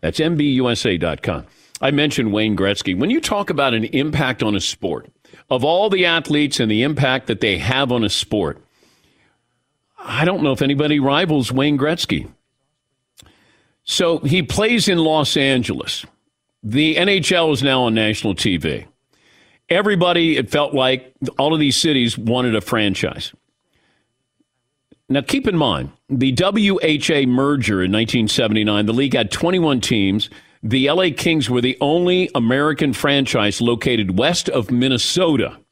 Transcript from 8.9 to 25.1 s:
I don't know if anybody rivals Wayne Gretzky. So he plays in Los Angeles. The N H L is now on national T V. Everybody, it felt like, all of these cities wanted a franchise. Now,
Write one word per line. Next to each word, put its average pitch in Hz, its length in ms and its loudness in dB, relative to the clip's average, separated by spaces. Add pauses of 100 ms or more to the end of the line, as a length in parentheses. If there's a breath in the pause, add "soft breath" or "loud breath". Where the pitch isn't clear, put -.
I 117 280 -4
don't 180 180 0
know 143 80 2
if 131 100 -2
anybody 143 380 2
rivals 143 520 0
Wayne 143 260 2
Gretzky. 143 500 -2 (1600 soft breath)
So 170 360 0
he 160 220 0
plays 214 460 0
in 185 100 2
Los 156 400 2
Angeles. 131 680 -2 (580)
The 147 340 0
N 175 100 2
H 196 240 0
L 170 200 2
is 123 100 0
now 131 220 2
on 113 100 0
national 107 400 0
T 92 240 0
V. 73 280 -4 (840 soft breath)
Everybody, 175 680 2
it 120 140 -4
felt 147 240 -2
like, 131 400 0 (240)
all 147 160 0
of 160 60 0
these 139 180 2
cities 131 400 0
wanted 117 380 0
a 104 60 0
franchise. - 680 -2 (1800)
Now, 139 140 0